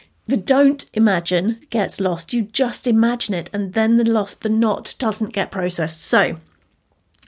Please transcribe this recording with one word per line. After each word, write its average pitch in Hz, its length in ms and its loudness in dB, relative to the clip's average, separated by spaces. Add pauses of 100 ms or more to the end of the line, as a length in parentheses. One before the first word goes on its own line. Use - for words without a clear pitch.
(260)
The 220 100 0
"don't 277 560 4
imagine" 196 680 0 (120)
gets 214 300 -2
lost. 185 340 -2
You 240 80 0
just 240 440 -2
imagine 233 460 2
it, 170 180 -6
and 196 220 -6
then 220 240 2
the 233 80 4
lost, 220 380 -2
the 214 80 -2
"not" 220 480 0
doesn't 220 340 -2
get - 180 -4
processed. 175 520 -2
So 190 340 2 (920)